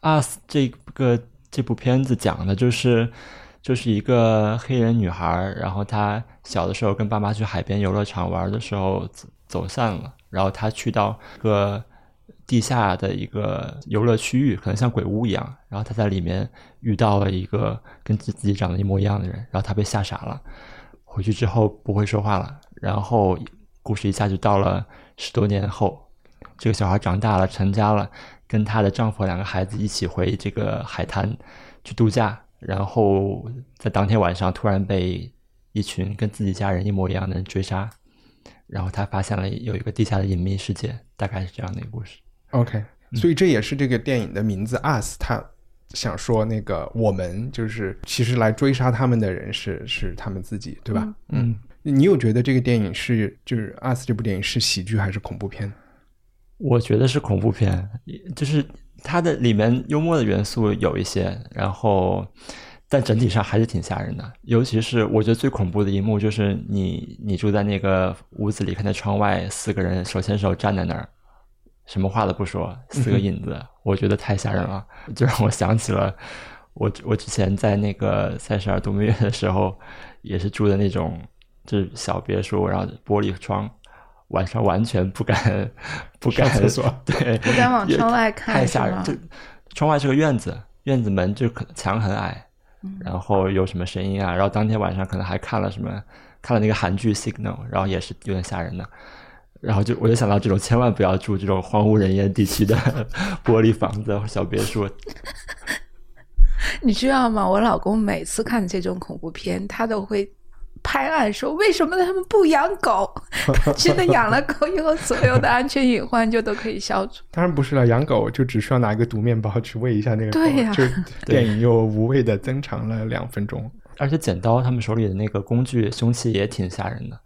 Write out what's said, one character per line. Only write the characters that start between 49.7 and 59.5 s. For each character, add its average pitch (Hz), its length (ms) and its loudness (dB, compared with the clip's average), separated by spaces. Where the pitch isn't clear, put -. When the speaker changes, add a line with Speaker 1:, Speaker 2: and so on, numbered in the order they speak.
Speaker 2:
是 - 300 -4
他 - 120 -10
们 95 140 -8
自 107 160 -8
己， - 260 -12
对 110 100 -4
吧？ 113 80 0
Speaker 1:
嗯。 120 280 0
Speaker 2:
嗯。 143 120 2
你 135 60 6
有 190 120 6
觉 117 160 2
得 120 120 2
这 131 100 2
个 127 80 4
电 120 160 2
影 101 160 0
是， 110 540 -2
就 127 100 -2
是 107 240 -4
《Us》 127 240 -2
这 - 80 -2
部 110 100 -2
电 107 140 -2
影 98 60 -4
是 - 180 -2
喜 101 240 -2
剧 107 140 0
还 98 140 0
是 101 80 -6
恐 - 180 -10
怖 101 100 -8
片？ 101 240 -8
Speaker 1:
我 127 200 2
觉 110 200 2
得 127 100 4
是 127 100 0
恐 101 220 0
怖 110 100 2
片， 95 380 0
就 - 80 -2
是 151 180 2
它 160 160 -2
的 165 160 2
里 120 200 4